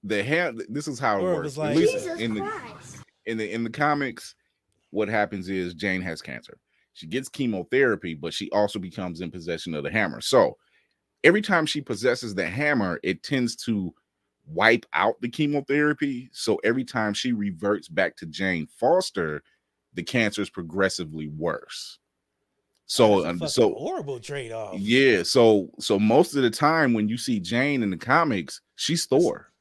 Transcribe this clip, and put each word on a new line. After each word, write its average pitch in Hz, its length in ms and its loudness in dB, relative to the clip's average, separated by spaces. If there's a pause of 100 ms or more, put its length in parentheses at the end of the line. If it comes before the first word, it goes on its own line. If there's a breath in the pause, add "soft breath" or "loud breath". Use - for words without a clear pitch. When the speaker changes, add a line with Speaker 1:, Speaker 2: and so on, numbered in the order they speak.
Speaker 1:
the 110 200 -2
ha-, 156 280 0 (180)
this 143 180 -6
is 131 120 -8
how 113 180 2
it - 40 0
Speaker 2:
Thor 180 140 0
Speaker 1:
works. 165 100 -4
Speaker 2:
was 139 120 -8
Speaker 1:
At 156 40 -6
Speaker 2:
like, 147 160 0
Speaker 1:
least - 160 4
Speaker 3:
Jesus 359 260 -6
Speaker 1:
in - 160 -2
the, - 60 -4
Speaker 3:
Christ. - 560 -10 (280)
Speaker 1:
in 113 140 -6
the, 104 120 -6
in 113 120 -4
the 113 80 -4
comics, 143 640 -2 (560)
what 101 160 0
happens 101 420 -2
is 92 240 -4
Jane 92 280 -2
has 85 200 -8
cancer. - 380 -16 (340)
She 80 140 -18
gets 127 200 -6
chemotherapy, 117 880 0
but 80 220 -8
she - 160 -8
also 104 260 2
becomes 90 440 -8
in 85 100 -8
possession 82 420 -8
of 73 100 -6
the 73 60 -4
hammer. 90 320 -2
So 110 360 4 (680)
every 190 180 8
time 175 240 2
she 147 160 -4
possesses 117 540 -2
the 92 120 -2
hammer, 110 540 0
it 90 220 -2
tends 127 320 -2 (100)
to 98 260 -2 (540)
wipe 101 480 2
out 92 280 2
the 240 80 -4
chemotherapy. 143 1040 0
So - 300 0
every 123 200 2
time 107 320 -2
she 127 160 -4
reverts 101 560 -2
back 85 300 -2
to 85 100 -12
Jane 85 400 -4
Foster, 95 760 0 (540)
the - 80 -6
cancer 107 400 0
is - 80 -6
progressively 82 800 -4
worse. - 680 -8 (880)
So, 104 360 6
Speaker 2:
That's - 20 -2
a 82 40 -2
Speaker 1:
um, 87 100 -4
Speaker 2:
fucking 107 100 -4
Speaker 1:
so 117 240 4
Speaker 2:
horrible 143 460 -6
trade-off. 113 580 -10
Speaker 1:
yeah, 113 460 4
so, 110 560 6
so 104 180 2
most 113 380 4
of 139 80 4
the 117 80 4
time 147 420 2
when 107 160 0
you 120 80 -4
see 117 220 -2
Jane 123 420 -2
in 104 80 0
the 90 80 -4
comics, 123 640 0 (140)
she's - 320 -2
Thor. 151 540 2